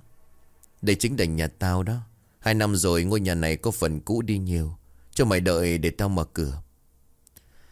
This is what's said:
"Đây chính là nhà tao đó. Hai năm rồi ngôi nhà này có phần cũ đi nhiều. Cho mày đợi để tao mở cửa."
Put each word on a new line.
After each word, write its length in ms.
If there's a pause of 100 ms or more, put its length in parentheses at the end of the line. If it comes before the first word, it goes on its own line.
(800)
"Đây 140
chính 240
là 60
nhà 220
tao 360
đó. 160 (400)
Hai 140
năm 220
rồi 280
ngôi 160
nhà 160
này 220
có 140
phần 280
cũ 220
đi 160
nhiều. 400 (340)
Cho 140
mày 140
đợi 380
để 120
tao 200
mở 140
cửa." 380 (1120)